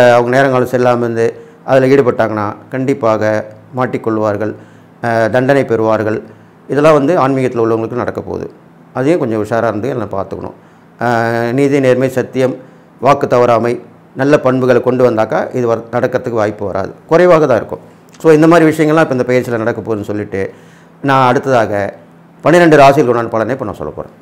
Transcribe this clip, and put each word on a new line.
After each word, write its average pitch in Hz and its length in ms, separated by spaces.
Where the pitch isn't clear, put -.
அவங்க 120 220
நேரங்காலம் 131 380
செல்லாம 123 240
இருந்து 117 280
அதுல 131 220
ஈடுபட்டாங்கன்னா, 113 600
கண்டிப்பாக 110 720
மாட்டிக்கொள்வார்கள், 110 760
அஹ், 113 320
தண்டனை 131 300
பெறுவார்கள். 110 580
இதெல்லாம் 147 300
வந்து 139 280
ஆன்மீகத்துல 127 380
உள்ளவங்களுக்கு 113 380
நடக்க 98 180
போகுது. 90 300
அதையும் 151 260
கொஞ்சம் 110 240
உஷாரா 113 240
இருந்து 104 200
எல்லாம் 117 200
பார்த்துக்கணும். 92 460
அஹ், 117 520
நீதி, 139 280
நேர்மை, 127 280
சத்தியம், 127 480
வாக்கு 139 260
தவறாமை, 120 540
நல்ல 143 240
பண்புகளை 127 420
கொண்டு 123 280
வந்தாக்கா 113 440
இது 123 120
வர்-, 113 260
நடக்கிறதுக்கு 120 380
வாய்ப்பு 104 360
வராது, 92 280
குறைவாக 165 400
தான் 123 100
இருக்கும். - 240
So, 160 100
இந்த 156 140
மாதிரி 160 240
விஷயங்கள்லாம் 156 300
இப்ப 156 100
இந்த 123 200
பெயர்ச்சியில 123 260
நடக்க 110 240
போகுதுன்னு 104 200
சொல்லிட்டு, 101 540
நான் 135 260
அடுத்ததாக 110 680
பன்னிரெண்டு 160 320
ராசிகளுக்கு 139 300
உண்டான 117 220
பலனை 113 260
இப்ப 131 100
நான் 95 100
சொல்ல 76 180
போறேன். - 280